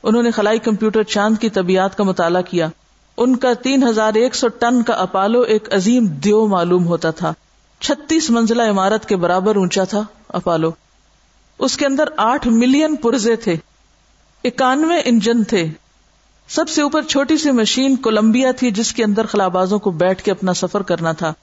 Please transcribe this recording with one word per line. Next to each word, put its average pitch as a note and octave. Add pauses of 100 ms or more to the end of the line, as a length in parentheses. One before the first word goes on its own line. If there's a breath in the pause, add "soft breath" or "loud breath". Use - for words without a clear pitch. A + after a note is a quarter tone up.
انہوں A3+
نے A#3
خلائی A3
کمپیوٹر، A3
چاند G#3
کی A3+
طبیعت F#3+
کا G#3
مطالعہ F3+
کیا۔ F3 (480)
ان B3+
کا B3
تین C4
ہزار A3
ایک A#3+
سو B3
ٹن A#3
کا A#3
اپالو G3
ایک A3
عظیم A3
دیو G#3
معلوم F3+
ہوتا E3+
تھا، D#3+ (480)
چھتیس D#4
منزلہ A#3
عمارت G3+
کے G#3
برابر F#3
اونچا F#3
تھا G3+ (260)
اپالو۔ E3 (880)
اس -
کے D4
اندر C#4 (120)
آٹھ A#3+
ملین C4+
پرزے A#3
تھے، F#3 (880)
اکانوے C4+
انجن A#3
تھے۔ F3+ (800)
سب D#4+
سے D#4
اوپر D4
چھوٹی D4
سی D4+
مشین B3+
کولمبیا A3+
تھی B3+
جس A3
کے A3+
اندر G#3+
خلابازوں F#3
کو G3
بیٹھ F3+
کے G#3
اپنا F#3
سفر F#3+
کرنا E3
تھا۔ D#3+ (100)